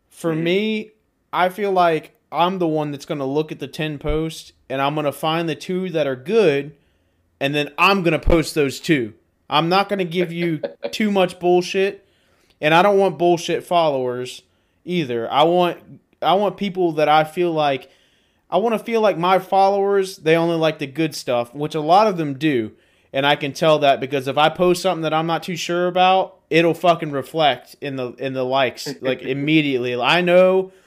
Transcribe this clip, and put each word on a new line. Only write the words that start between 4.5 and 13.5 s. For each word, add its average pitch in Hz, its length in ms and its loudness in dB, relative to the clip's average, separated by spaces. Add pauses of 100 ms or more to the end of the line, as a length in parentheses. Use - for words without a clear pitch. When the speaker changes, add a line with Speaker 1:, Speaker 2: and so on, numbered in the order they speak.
Speaker 1:
and 135 140 -2
I'm 143 120 0
gonna 147 180 -2
find 165 360 -2
the 147 60 -2
two 185 360 -6
that 156 160 0
are 135 100 -2
good, 151 580 0 (680)
and 139 140 -2
then 147 240 -2
I'm 190 240 2
gonna 160 160 0
post 160 360 0
those 139 260 0
two. 123 340 -2 (340)
I'm 156 200 0
not 196 200 2
gonna 196 160 -2
give 170 280 -4
you 170 280 -4 (160)
Speaker 2:
<laughs> - 140 -10
Speaker 1:
too 214 200 -2
much 185 280 0
bullshit, 180 680 0 (540)
and 151 140 2
I 175 80 6
don't 202 160 4
want 185 200 2
bullshit 170 460 0